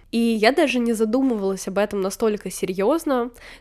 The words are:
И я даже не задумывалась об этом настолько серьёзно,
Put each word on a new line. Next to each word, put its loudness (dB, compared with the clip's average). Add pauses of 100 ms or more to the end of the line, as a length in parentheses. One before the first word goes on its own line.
(120)
И 0
я 4
даже 2
не 0
задумывалась 0
об -4
этом 0
настолько -2
серьёзно, 0 (300)